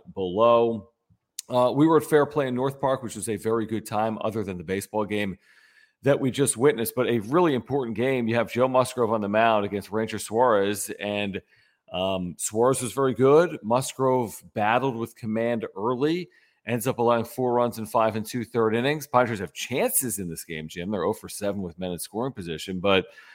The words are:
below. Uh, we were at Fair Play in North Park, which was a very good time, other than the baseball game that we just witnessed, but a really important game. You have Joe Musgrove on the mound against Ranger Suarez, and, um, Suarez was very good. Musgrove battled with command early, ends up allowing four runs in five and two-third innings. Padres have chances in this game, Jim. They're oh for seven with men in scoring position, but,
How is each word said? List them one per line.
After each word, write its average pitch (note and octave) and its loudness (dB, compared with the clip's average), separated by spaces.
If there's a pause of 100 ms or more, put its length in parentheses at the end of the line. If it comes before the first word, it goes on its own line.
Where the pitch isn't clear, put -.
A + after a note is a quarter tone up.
(140)
below. A2+ 2 (580)
Uh, B2 2
we D3 6
were D#3+ 6
at D3 2
Fair D3 6
Play C#3+ -2
in B2 -2
North C3+ -2
Park, C3 0
which A2 -10
was F#2+ -10
a A2 -2
very A2+ -2
good G#2+ -4
time, A2 -2
other G#2+ -4
than F#2 -6
the F2 -10
baseball G2 -2
game G2+ -2 (680)
that C3+ 2
we C3 0
just C3+ 0
witnessed, A#2 2
but B2 0
a A#2 2
really D3 2
important B2+ -4
game. B2 0
You A2+ 0
have A#2 0
Joe B2+ 2
Musgrove B2 2
on A2 0
the G2+ -2
mound G#2+ 4
against G2+ -6
Ranger A2 -2
Suarez, G#2 2 (100)
and, G2+ -4 (540)
um, F#2 -2
Suarez B2 0
was A#2+ -6
very C3+ 0
good. D3+ 4
Musgrove B2+ 0 (140)
battled A#2 0
with A2+ -8
command A2+ -2 (100)
early, C3 -2 (380)
ends A#2 -4
up B2 -2
allowing A#2 2
four B2 -2
runs A#2+ 0
in A2+ -8
five A2 0
and A2 -4
two-third A2+ -2
innings. C#3+ -2
Padres A#2 2
have F#2 -8
chances C3 -2
in F#2+ -6
this E2 -10
game, D#2 -10
Jim. F2 -8
They're G2+ -2
oh G2 2
for F#2+ -14
seven G2+ -6
with F2 -10
men F2+ -6
in E2+ -8
scoring B2 -6
position, F2 -8
but, F#2 4 (300)